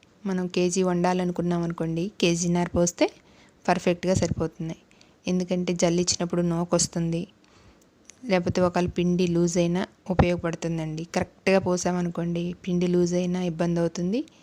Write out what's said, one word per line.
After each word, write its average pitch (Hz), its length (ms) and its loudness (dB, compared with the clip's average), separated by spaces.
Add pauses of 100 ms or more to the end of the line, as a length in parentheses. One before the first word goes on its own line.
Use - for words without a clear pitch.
(240)
మనం 185 240 -2
కేజీ 180 360 0
వండాలనుకున్నాం 175 800 0
అనుకోండి, 165 400 -4 (140)
కేజీన్నర 175 520 2
పోస్తే 175 360 2 (600)
పర్ఫెక్ట్‌గా 180 500 0
సరిపోతుంది. 165 600 -2 (500)
ఎందుకంటే 180 480 -2
జల్లిచ్చినప్పుడు 175 680 0
నూకొస్తుంది. 170 800 0 (1040)
లేకపోతే 180 380 0
ఒకవేళ 175 280 2
పిండి 180 380 0
లూజ్ 170 300 2
అయినా 175 240 2 (280)
ఉపయోగపడుతుందండి. 165 960 -2
కరెక్ట్‌గా - 540 0
పోసామనుకోండి, 175 840 -2 (180)
పిండి 175 260 0
లూజ్ 175 260 2
అయినా 180 300 0
ఇబ్బంది 170 360 0
అవుతుంది, 175 400 -2 (240)